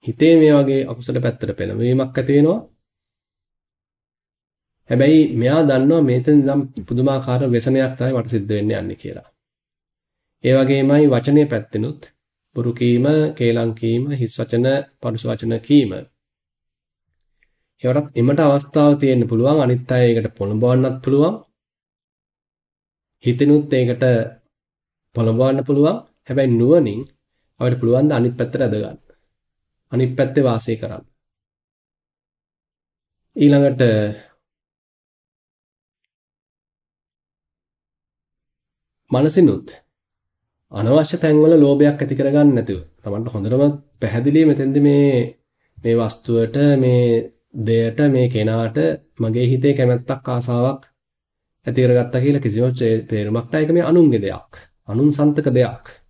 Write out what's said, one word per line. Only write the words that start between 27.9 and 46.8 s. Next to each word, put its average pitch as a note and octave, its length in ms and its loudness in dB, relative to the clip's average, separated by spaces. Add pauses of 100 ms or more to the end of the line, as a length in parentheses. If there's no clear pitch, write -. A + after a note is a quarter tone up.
ද D3+ 60 2
අනිත් A#2+ 220 -2
පැත්තට A#2+ 220 -6
ඇද A#2 180 -2
ගන්න. G#2 220 -8 (960)
අනිත් B2 220 -2
පැත්තේ C3+ 300 0
වාසය A#2 320 -2
කරන්න. - 280 -14 (2250)
ඊළඟට C#3 460 2 (4000)
මනසිනුත් C#3+ 560 2 (1040)
අනවශ්‍ය C#3+ 460 0
තැන්වල D#3 380 4
ලෝභයක් C#3+ 400 4
ඇති C#3 200 -6
කරගන්න C#3+ 360 2
නැතුව. A2 280 -4 (180)
Tamanට G#2+ 320 -8
හොඳටම A#2 340 -2 (320)
පැහැදිලි B2+ 480 0
මෙතෙන්දි C#3 360 0
මේ, C#3+ 320 4 (680)
මේ A#2 180 -2
වස්තුවට, A2+ 600 -2 (180)
මේ B2+ 280 2 (560)